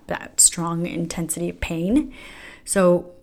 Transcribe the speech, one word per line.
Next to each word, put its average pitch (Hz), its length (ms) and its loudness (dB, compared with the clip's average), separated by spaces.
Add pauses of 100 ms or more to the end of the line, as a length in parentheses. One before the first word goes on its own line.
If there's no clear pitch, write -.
that - 340 -4
strong 170 460 2
intensity 170 640 -4
of 170 100 -10
pain. 196 540 0 (520)
So 175 460 4 (120)